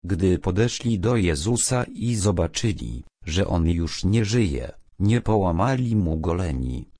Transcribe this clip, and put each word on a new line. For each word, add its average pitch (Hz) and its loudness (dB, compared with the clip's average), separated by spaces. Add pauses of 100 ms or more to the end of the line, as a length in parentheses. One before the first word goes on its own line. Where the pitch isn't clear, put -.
Gdy 87 2
podeszli 110 0
do 117 2
Jezusa 107 0
i 117 -4
zobaczyli, 85 -2 (220)
że 87 0
on 85 2
już 82 -2
nie 104 2
żyje, 87 -2 (280)
nie 110 4
połamali 110 2
mu 80 2
goleni, 80 -2 (100)